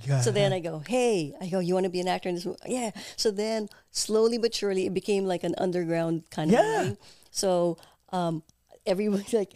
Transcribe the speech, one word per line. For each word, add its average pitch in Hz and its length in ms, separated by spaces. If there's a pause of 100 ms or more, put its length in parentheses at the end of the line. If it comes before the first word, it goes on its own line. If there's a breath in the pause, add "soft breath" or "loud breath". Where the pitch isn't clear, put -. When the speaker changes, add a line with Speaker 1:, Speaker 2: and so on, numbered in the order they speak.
Speaker 1:
God. 135 180
Speaker 2:
So 220 80
then 196 240
I 180 40
go, 165 200
"Hey," 208 600
I 190 120
go, 190 80
"You 180 140
wanna 185 180
be 180 80
an 185 80
actor 185 220
in 180 60
this 175 100
movie?" - 140 (100)
Yeah. 233 220 (240 loud breath)
So - 180
then 214 340 (220 soft breath)
slowly 220 480
but 226 160
surely 196 320
it 190 80
became 196 320
like 175 180
an 170 140
underground 165 720
kind 156 240
of - 60
Speaker 1:
Yeah. 427 240
Speaker 2:
thing. - 120 (380 soft breath)
So, 175 420 (320 soft breath)
um, 170 320 (480)
every 202 200
<laughs> 202 280
like, 202 200